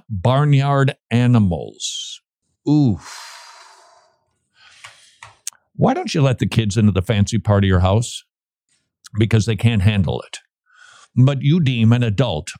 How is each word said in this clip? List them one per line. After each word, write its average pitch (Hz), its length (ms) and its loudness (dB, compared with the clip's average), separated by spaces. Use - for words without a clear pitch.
barnyard 139 840 0
animals. 104 1080 -2
Oof. 143 640 -2
Why 240 180 0
don't 359 220 -6
you 160 60 0
let 131 180 0
the 101 80 -2
kids 104 300 -2
into 107 140 4
the 90 100 0
fancy 104 360 -2
part 101 260 0
of 98 40 2
your 92 140 2
house? 98 420 0
Because 110 260 0
they 113 100 -2
can't 113 280 0
handle 95 380 0
it. - 180 -20
But 131 280 2
you 151 160 2
deem 117 340 2
an 123 80 2
adult, 104 580 -4